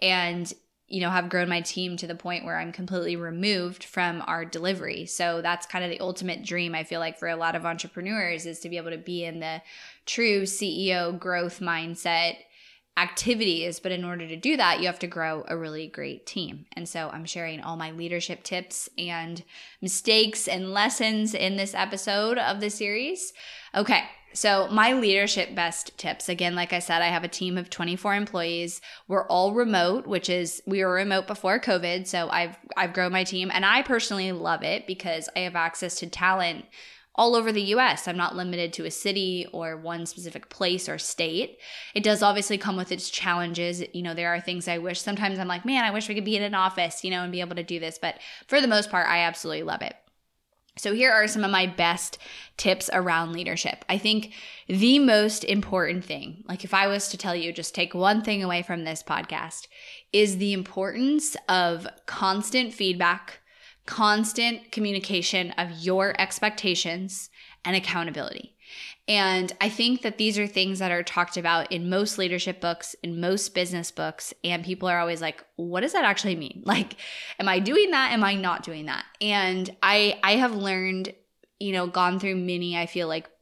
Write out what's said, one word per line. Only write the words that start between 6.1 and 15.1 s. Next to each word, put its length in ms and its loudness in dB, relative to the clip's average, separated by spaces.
dream, 320 -2
I 80 -4
feel 160 -4
like, 180 -4
for 100 -4
a 60 -2
lot 220 0
of 100 -4
entrepreneurs 800 -4
is 140 -10
to 80 -10
be 80 -6
able 160 -6
to 60 -8
be 260 -6
in 160 -8
the 220 -6
true 400 2
C 440 -2
E 40 2
O 180 0
growth 480 -4
mindset 760 0
activities. 840 0
But 120 -4
in 120 -4
order 240 -8
to 80 -8
do 200 0
that, 220 4
you 80 0
have 140 -2
to 80 -6
grow 400 -4